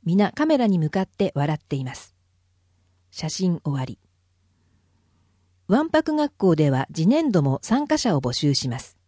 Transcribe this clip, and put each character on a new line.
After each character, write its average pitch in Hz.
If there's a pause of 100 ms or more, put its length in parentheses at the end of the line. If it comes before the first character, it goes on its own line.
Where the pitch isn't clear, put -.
皆 190
カ 302
メ 311
ラ 240
に 190
向 151
か 190
っ 190
て -
笑 147
っ -
て -
い 135
ま 123
す。 - (960)
写 -
真 180
終 147
わ 131
り。 - (1700)
わ 240
ん 233
ぱ 311
く 311
学 -
校 175
で 147
は 135
次 165
年 285
度 175
も 135
参 254
加 302
者 196
を 135
募 120
集 143
し 131
ま 127
す。 - (120)